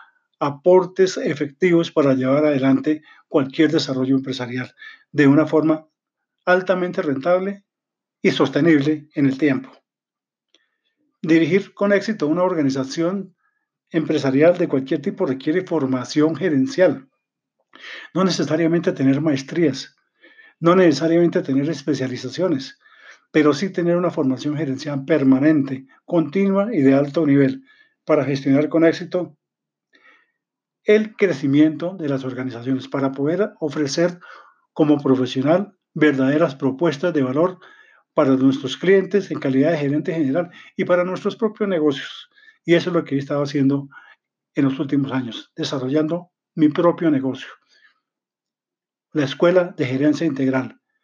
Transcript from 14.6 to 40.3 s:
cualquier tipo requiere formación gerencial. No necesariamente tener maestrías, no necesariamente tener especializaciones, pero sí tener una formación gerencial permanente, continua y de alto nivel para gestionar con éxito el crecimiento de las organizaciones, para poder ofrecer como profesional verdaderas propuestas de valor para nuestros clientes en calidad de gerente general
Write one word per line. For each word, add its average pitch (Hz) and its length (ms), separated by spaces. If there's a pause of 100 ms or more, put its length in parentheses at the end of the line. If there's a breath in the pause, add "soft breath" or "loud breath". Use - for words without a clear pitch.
cualquier 139 340
tipo 190 240
requiere 156 400
formación 147 680
gerencial. 151 720 (1080 loud breath)
No 180 100
necesariamente 165 680
tener 135 280
maestrías, 151 760 (640 soft breath)
no 170 160
necesariamente 165 640
tener 139 260
especializaciones, 131 1120 (540 soft breath)
pero 151 220
sí 185 160
tener 175 260
una 175 140
formación 147 460
gerencial 143 480
permanente, 135 800 (180 soft breath)
continua 196 680
y 156 80
de 135 120
alto 143 320
nivel 139 380 (400 soft breath)
para 147 200
gestionar 139 440
con 160 160
éxito 165 520 (1500 soft breath)
el 214 320
crecimiento 151 840
de 156 100
las 135 160
organizaciones, 127 600
para 135 240
poder 165 480
ofrecer 156 600 (520 loud breath)
como 147 300
profesional 135 760 (160)
verdaderas 147 640
propuestas 151 580
de 147 120
valor 151 340 (580 soft breath)
para 135 180
nuestros 131 440
clientes 190 520
en 139 80
calidad 135 340
de 165 40
gerente 147 380
general 165 360 (240 loud breath)